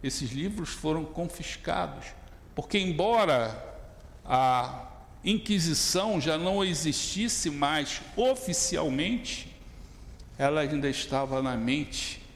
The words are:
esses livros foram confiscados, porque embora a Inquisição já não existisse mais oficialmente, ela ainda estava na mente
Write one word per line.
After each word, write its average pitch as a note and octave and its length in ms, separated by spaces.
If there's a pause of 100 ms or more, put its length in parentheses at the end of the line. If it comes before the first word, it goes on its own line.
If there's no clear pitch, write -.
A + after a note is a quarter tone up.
esses C3+ 300
livros E3+ 380
foram D#3 360
confiscados, E3 1000 (480)
porque - 240
embora E3+ 800 (640)
a B2+ 640 (380)
Inquisição F#3+ 960
já D#3 180
não F#3+ 240
existisse F3 880
mais C#3+ 500 (140)
oficialmente, F3+ 1400 (880)
ela C#3+ 220
ainda C#3+ 280
estava C3+ 540
na B2+ 140
mente B2+ 680 (140)